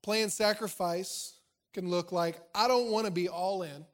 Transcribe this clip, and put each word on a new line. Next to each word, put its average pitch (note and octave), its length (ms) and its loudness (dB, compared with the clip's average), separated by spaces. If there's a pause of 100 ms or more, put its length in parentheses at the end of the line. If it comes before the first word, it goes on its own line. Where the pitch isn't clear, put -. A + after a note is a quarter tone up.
Planned G#3+ 300 0
sacrifice G3 1000 -2 (380)
can F3+ 160 -6
look F3 220 0
like, E3+ 260 0 (160)
"I G#3+ 140 4
don't B3 240 4
want A3 140 2
to G3+ 80 0
be F3+ 160 0
all F#3 340 -2
in. D3 320 -10